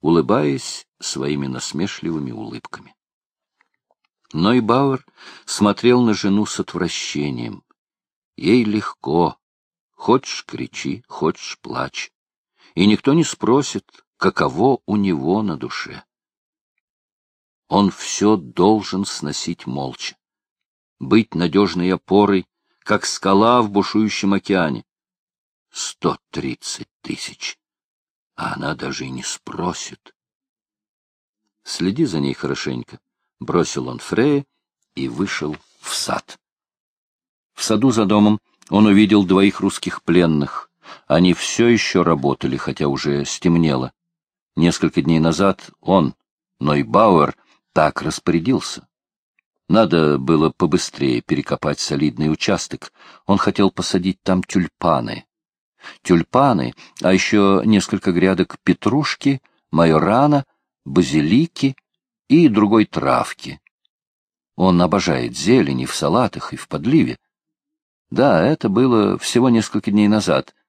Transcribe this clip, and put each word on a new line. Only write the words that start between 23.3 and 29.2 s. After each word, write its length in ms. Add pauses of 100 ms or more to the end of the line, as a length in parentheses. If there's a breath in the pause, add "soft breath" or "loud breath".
в 100
бушующем 640
океане. 520 (840)
Сто 460 (120)
тридцать 600 (120)
тысяч. 560 (800)
А 180
она 220
даже 300
и 40
не 140